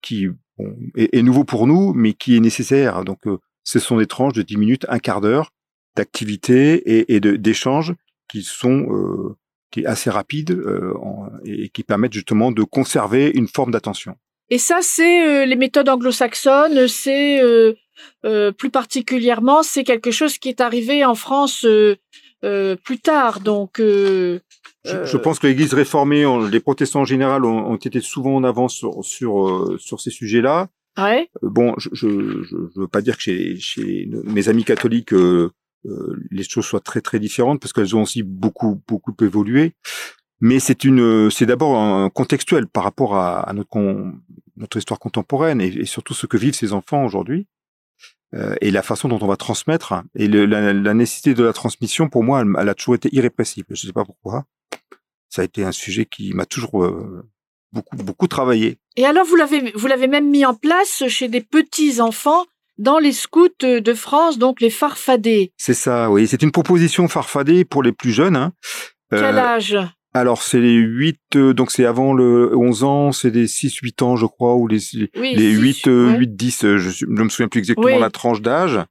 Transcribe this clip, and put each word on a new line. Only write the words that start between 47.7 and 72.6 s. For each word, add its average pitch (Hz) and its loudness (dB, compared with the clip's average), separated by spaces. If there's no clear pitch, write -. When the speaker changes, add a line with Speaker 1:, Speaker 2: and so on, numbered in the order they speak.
Speaker 1:
euh, 104 -6
et 101 -8
la 98 -2
façon - -6
dont 113 -2
on 104 -2
va 98 0
transmettre - -4
et 104 0
le, 104 4
la, 104 2
la 101 0
nécessité 120 0
de 120 2
la 117 4
transmission, 117 -4
pour 120 0
moi, 131 2
elle, 101 2
elle 101 0
a 98 -2
toujours 123 0
été 113 -2
irrépressible. 117 -2
Je - -12
sais 92 -14
pas 104 -4
pourquoi. 104 -12
Ça - -6
a 95 0
été 98 -6
un 92 -4
sujet 110 -6
qui 98 -10
m'a 92 -4
toujours, 101 -4
euh, 87 -8
beaucoup, 202 -12
beaucoup 175 -4
travaillé. 120 0
Speaker 2:
Et 254 2
alors, 320 4
vous 339 2
l'avez, 294 2
vous 214 -4
l'avez 262 2
même 285 2
mis 285 4
en 254 2
place 349 0
chez 247 -4
des 240 -2
petits 294 0
enfants 294 0
dans 262 2
les 294 4
scouts 339 2
de 240 2
France, 294 0
donc 254 0
les 233 4
farfadets. 226 0
Speaker 1:
C'est - -2
ça, 120 0
oui. 104 6
C'est 127 0
une 151 2
proposition 170 2
farfadée 151 2
pour 139 0
les 120 4
plus 123 -4
jeunes, 156 2
hein. 151 -2
Speaker 2:
Quel 208 0
Speaker 1:
Euh, - 4
Speaker 2:
âge ? 226 0
Speaker 1:
alors, 123 2
c'est - 0
les 120 6
huit, 117 2
euh, 135 6
donc 123 0
c'est 127 2
avant 131 2
le 120 4
onze 120 2